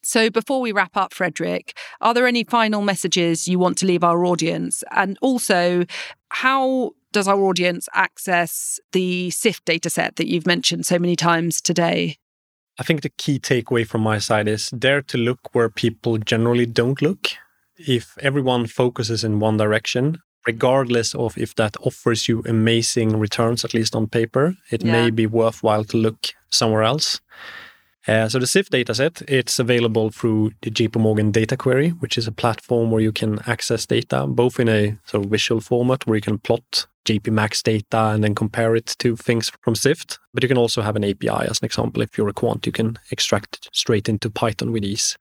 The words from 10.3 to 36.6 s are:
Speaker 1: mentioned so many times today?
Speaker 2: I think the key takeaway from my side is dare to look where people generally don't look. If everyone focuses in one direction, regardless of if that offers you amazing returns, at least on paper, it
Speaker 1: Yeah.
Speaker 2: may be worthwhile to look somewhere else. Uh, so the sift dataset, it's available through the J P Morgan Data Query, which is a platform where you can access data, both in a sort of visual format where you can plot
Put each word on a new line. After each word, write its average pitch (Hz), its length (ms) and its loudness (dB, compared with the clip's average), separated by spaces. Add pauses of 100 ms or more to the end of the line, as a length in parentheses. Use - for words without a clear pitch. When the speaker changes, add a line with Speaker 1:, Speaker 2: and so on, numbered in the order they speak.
Speaker 1:
mentioned 175 380 -2
so 180 140 2
many 175 180 2
times 170 420 0
today? 170 580 0 (600)
Speaker 2:
I - 40 -6
think 156 180 0
the - 80 -6
key - 300 -2
takeaway 120 460 0
from 113 160 -2
my 110 180 2
side 107 280 0
is 107 220 -2
dare 135 320 0
to - 160 -6
look 120 360 -2
where 117 160 2
people 113 480 -2
generally 117 480 2
don't 120 360 0
look. - 260 -2 (520)
If 131 400 -2
everyone 131 460 0
focuses 117 580 -2
in 107 160 0
one 110 180 2
direction, 113 600 0 (300)
regardless 120 680 0
of 117 240 -4
if 117 180 -6
that 110 260 0
offers - 460 -2
you 113 200 0
amazing 113 720 2
returns, 113 440 0
at - 120 -6
least 113 200 0
on 110 120 0
paper, 131 480 0 (160)
it 117 120 -2
Speaker 1:
Yeah. 113 80 2
Speaker 2:
may 117 200 4
be 113 160 2
worthwhile 110 580 2
to 117 120 -2
look 110 320 0 (200)
somewhere 110 320 2
else. 123 400 0 (840)
Uh, 110 220 4
so 123 100 0
the 127 80 0
sift - 240 -4
dataset, 127 560 -2
it's 131 320 0
available 117 500 2
through 107 520 0
the 117 100 -6
J 113 160 0
P 113 100 -2
Morgan 107 320 2
Data 110 260 2
Query, 131 340 2
which 170 280 -4
is 117 80 -2
a 110 60 -4
platform 117 580 0
where 110 120 2
you 110 100 2
can 107 340 -2
access 117 400 -2
data, 127 400 0
both 123 340 0
in 120 100 4
a 104 360 2
sort 104 200 -2
of 101 40 -8
visual 110 320 0
format 123 460 0
where 110 80 2
you 104 60 0
can 104 180 -2
plot - 480 -2 (180)